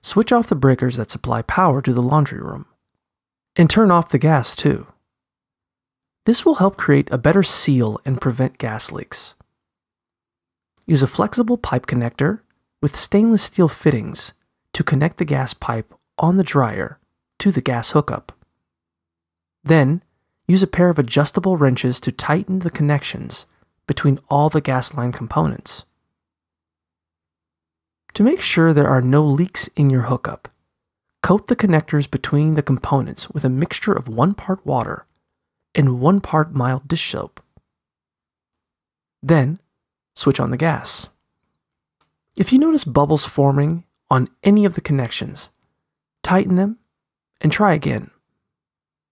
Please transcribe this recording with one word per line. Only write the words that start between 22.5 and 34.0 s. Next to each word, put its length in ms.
the 100
connections 760
between 420
all 200
the 120
gas 340
line 180
components. 720
To 80
make 180
sure 320
there 160
are 140
no 200
leaks 540
in 140
your 120
hookup, 460
coat 260
the 80
connectors 540
between 440
the 80
components 680
with 140
a 60
mixture 420
of 160